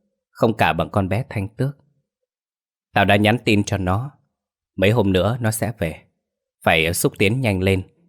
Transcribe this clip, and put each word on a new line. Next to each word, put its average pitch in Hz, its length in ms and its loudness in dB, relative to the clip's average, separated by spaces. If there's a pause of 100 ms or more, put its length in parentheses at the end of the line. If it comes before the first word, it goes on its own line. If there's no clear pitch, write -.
(300)
không - 280 0
cả 85 160 2
bằng 80 160 -4
con 95 200 -2
bé 104 200 -4
Thanh 98 180 -6
Tước. 135 300 -8 (1160)
Tao 101 120 2
đã 101 100 4
nhắn 107 300 2
tin 104 180 2
cho 101 140 -4
nó, 98 340 -4 (640)
mấy 98 160 2
hôm 101 220 2
nữa 98 280 0
nó 110 100 0
sẽ - 280 -4
về. 80 220 -6 (640)
Phải 82 300 2
xúc - 240 -2
tiến 110 240 0
nhanh 101 200 -2
lên, 95 220 0 (260)